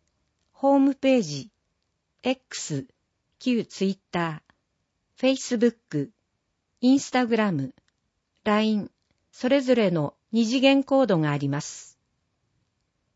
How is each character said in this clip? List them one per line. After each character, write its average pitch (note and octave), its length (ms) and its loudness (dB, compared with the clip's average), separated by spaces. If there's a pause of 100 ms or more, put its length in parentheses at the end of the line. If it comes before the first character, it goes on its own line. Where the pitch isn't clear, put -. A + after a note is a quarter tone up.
(520)
ホ C#4 220 0
ー C#4 40 4
ム C#4 180 2
ペ C4 220 2
ー A3+ 40 2
ジ、 D3 280 -10 (720)
X、 - 680 -8 (500)
旧 A#3+ 260 -2
Twitter、 F3 760 -6 (760)
Facebook、 A#3+ 920 -2 (720)
Instagram、 A3+ 880 0 (720)
line、 G#3+ 460 0 (400)
そ - 180 -8
れ C#4 120 4
ぞ B3 160 2
れ G3+ 160 2
の D3+ 220 -2 (180)
二 A3+ 140 0
次 B3 120 -2
元 C4+ 240 4
コ C4+ 200 2
ー B3+ 40 2
ド F#3+ 120 2
が D3+ 120 2
あ C#3+ 80 -2
り C#3 100 -2
ま C#3 120 -4
す。 - 360 -18 (1200)